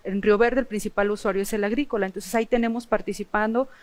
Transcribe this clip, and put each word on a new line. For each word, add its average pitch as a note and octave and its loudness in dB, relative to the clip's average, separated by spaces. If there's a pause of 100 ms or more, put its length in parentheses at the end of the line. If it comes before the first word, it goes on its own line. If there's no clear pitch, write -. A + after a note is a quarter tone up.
En G3 -4
Río G#3 4
Verde A#3+ 4
el - -2
principal G#3 -2
usuario G3 -2
es G3 -4
el G#3+ 0
agrícola, A3 0
entonces - -8
ahí A3+ 2
tenemos A#3 0
participando G#3+ 0 (140)